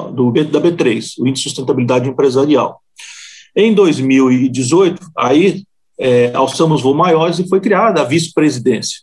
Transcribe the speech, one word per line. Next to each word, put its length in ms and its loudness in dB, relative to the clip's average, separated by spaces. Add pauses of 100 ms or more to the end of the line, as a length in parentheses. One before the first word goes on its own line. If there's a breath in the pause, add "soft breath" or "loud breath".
do 200 0
B, 140 0
da 160 -2
B 140 2
três, 440 -4
o 100 -2
Índice 180 -4
de 40 -10
Sustentabilidade 580 -2
Empresarial. 720 0 (760 loud breath)
Em 180 2
dois 260 2
mil 320 2
e 160 2
dezoito, 540 0 (160)
aí, 460 0 (340)
é, 380 0
alçamos 460 0
voos 160 0
maiores 420 0
e 80 -4
foi 140 0
criada 400 0
a 20 0
vice-presidência, 1000 -2